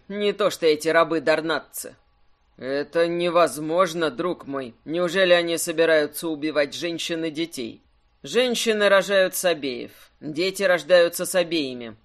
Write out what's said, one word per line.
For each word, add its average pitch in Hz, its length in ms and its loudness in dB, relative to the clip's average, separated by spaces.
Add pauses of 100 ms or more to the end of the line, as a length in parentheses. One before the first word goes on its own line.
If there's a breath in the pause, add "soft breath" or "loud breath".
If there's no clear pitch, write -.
не 202 260 -2
то 196 180 0
что - 160 0
эти 151 200 2
рабы-дарнатцы». 160 1080 0 (680)
«Это 143 460 -2
невозможно, 165 1040 0
друг 165 340 -6
мой. 135 300 -10 (100)
Неужели 175 480 2
они 170 240 2
собираются 160 680 0
убивать 147 480 -2
женщин 165 500 -6
и 160 60 -4
детей?» 139 500 -8 (400)
«Женщины 214 680 0
рожают 190 460 4
сабеев, 135 840 -4
дети 170 420 -4
рождаются 175 640 4
сабеями. 139 800 -4